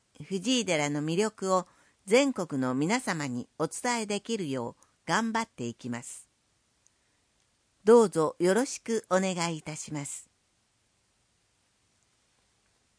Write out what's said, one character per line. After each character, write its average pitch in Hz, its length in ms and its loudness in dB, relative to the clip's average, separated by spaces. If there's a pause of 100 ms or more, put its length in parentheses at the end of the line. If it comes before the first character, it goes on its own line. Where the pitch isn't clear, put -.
(220)
藤 196 380 -2
井 214 40 0
寺 151 260 0
の 147 120 -2
魅 160 140 -2
力 196 380 -2
を 180 120 0 (400)
全 254 260 4
国 160 280 -4
の 127 140 0
皆 175 260 0
様 160 260 -4
に 123 220 -6 (100)
お 156 80 0
伝 240 360 -4
え 214 40 -8
で 208 140 -4
き 226 160 -6
る 180 120 -6
よ 123 300 -6
う - 60 -20 (220)
頑 220 260 0
張 226 100 0
っ 220 60 -10
て - 160 -10
い 117 100 -6
き - 160 -10
ま 120 120 -8
す。 - 260 -18 (1600)
ど 233 180 10
う 190 80 4
ぞ 156 280 0
よ 185 160 4
ろ 240 100 2
し - 160 -8
く 226 300 -6
お 185 100 4
願 175 320 -2
い 156 60 -6
い 147 40 -16
た 156 140 -10
し - 160 -12
ま 143 120 -6
す。 - 260 -14 (2750)